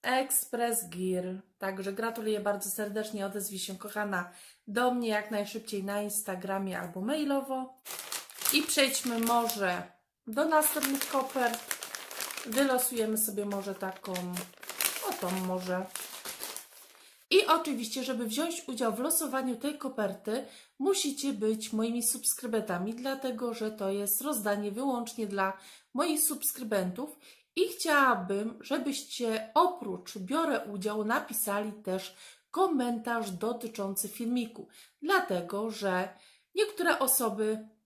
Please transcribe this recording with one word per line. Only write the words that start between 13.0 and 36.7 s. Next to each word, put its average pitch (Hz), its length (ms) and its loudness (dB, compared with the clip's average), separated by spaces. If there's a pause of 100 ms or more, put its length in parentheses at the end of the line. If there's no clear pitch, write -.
sobie 208 280 0
może 196 280 -4
taką, 190 380 -6 (960)
o, - 120 -2
tą 180 100 0
może. 185 560 -2 (1400)
I 381 160 8
oczywiście, 262 580 2
żeby 233 220 -2
wziąć 311 420 -2
udział 226 260 0
w 208 40 -4
losowaniu 262 580 0
tej 294 220 -4
koperty, 220 680 -2 (320)
musicie 277 540 2
być 220 400 0
moimi 233 300 0
subskrybentami, 220 920 0
dlatego 247 600 -4
że 214 160 -2
to 202 200 -2
jest 202 300 0
rozdanie 208 520 0
wyłącznie 240 540 -2
dla 190 260 2 (420)
moich 302 260 2
subskrybentów 214 1000 0 (380)
i 359 120 4
chciałabym, 226 920 4
żebyście 247 920 -2
oprócz 220 640 2
"biorę 269 420 2
udział" 208 440 -2
napisali 214 680 0
też 190 440 -4 (340)
komentarz 240 800 2
dotyczący 214 800 -4
filmiku, 233 600 -2 (340)
dlatego 220 680 2
że 196 380 0 (460)
niektóre 370 440 4